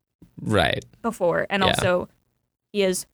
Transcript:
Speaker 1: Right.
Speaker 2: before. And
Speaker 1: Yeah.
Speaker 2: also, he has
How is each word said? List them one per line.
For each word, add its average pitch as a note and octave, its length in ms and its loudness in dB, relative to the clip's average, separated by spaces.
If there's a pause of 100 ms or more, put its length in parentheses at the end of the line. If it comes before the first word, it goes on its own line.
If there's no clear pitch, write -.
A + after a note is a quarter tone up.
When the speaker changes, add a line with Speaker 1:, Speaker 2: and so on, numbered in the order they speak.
(380)
Speaker 1:
Right. F#2 460 0 (160)
Speaker 2:
before. F3 480 0
And G3 140 0
Speaker 1:
Yeah. F#3 80 2
Speaker 2:
also, F3+ 380 0 (640)
he G#3 100 -4
has F#3 340 0